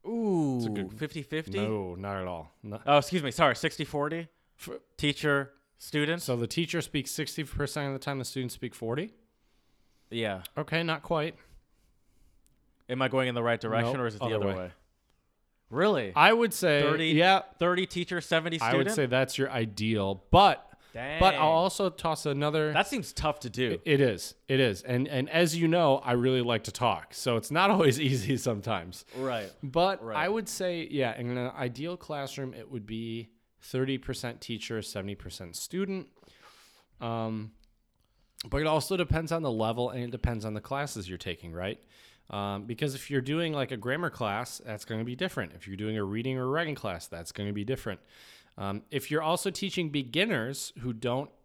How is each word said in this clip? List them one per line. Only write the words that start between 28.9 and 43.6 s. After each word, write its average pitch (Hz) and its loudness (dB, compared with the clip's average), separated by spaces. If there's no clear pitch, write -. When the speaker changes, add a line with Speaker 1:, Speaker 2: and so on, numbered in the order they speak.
Speaker 1:
Right. 120 -4
Speaker 2:
But 165 2
Speaker 1:
Right. 113 -4
Speaker 2:
I 160 2
would 214 -2
say, 175 -4
yeah, 127 0
in 123 -4
an 123 -2
ideal 139 -6
classroom, 139 -8
it 113 -14
would 110 -10
be 113 -8
thirty 131 -2
percent 123 -8
teacher, 113 -6
seventy 98 -6
percent 90 -14
student. 190 -6
Um, 113 -4
but 139 -2
it 156 0
also 160 2
depends 165 0
on 165 -2
the 139 0
level, 113 0
and 123 -6
it 120 -8
depends 117 -2
on 110 -4
the 104 -6
classes 135 -6
you're 90 -8
taking, 85 -8
right? 90 -6
Um, 101 -6
because 131 -4
if - -14
you're 139 2
doing, 156 -2
like, 135 -2